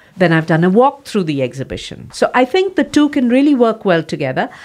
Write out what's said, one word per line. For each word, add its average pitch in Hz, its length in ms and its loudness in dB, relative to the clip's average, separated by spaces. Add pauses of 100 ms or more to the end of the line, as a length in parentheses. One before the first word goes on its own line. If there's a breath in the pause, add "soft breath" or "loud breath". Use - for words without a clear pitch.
(180 soft breath)
Then 175 160 2
I've 160 140 0
done 165 160 2
a 185 60 2
walk 254 340 2
through 196 220 -4
the 143 180 -4
exhibition. - 680 -10
So - 220 -2
I 254 120 2
think 381 300 -2
the 294 80 2
two 294 260 2
can 269 200 -2
really 277 240 4
work 226 320 0
well 165 180 2
together. 147 460 -6 (160 loud breath)